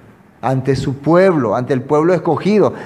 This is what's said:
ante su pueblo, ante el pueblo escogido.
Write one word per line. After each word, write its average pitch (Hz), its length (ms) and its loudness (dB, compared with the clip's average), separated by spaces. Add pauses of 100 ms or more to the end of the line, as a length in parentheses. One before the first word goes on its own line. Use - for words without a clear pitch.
(420)
ante 131 340 -2
su 131 220 -6
pueblo, 160 580 2
ante 123 180 -2
el 127 80 -2
pueblo 151 320 0
escogido. 170 600 0 (120)